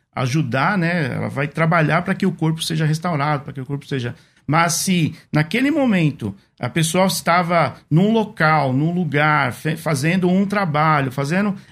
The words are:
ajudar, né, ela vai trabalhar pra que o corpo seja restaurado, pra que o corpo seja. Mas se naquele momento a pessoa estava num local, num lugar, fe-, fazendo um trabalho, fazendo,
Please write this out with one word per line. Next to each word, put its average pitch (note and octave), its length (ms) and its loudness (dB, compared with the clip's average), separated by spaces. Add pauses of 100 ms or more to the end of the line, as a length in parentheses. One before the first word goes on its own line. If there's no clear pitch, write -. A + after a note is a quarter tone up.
(160)
ajudar, C3+ 600 0
né, E3 360 -2
ela G#2+ 160 -4
vai C3+ 180 -4
trabalhar D#3+ 540 2
pra F#3 140 -2
que G3 100 -2
o F#3 60 2
corpo D#3+ 320 -2
seja D#3+ 220 -2
restaurado, D3+ 580 -2
pra C3 100 -14
que C3+ 80 -10
o B2+ 40 -8
corpo C#3 200 -8
seja. B2 300 -6 (340)
Mas D#3+ 260 2
se F3 380 0 (180)
naquele G#3+ 380 0
momento F#3 640 0 (240)
a B2 120 -6
pessoa E3+ 360 0
estava E3+ 680 0 (160)
num F#3+ 220 4
local, D#3 580 0
num D3 220 0
lugar, D3 580 2
fe-, D#3 240 -6
fazendo D#3+ 540 0
um F#3+ 160 2
trabalho, D#3 680 0
fazendo, F3+ 420 -2 (180)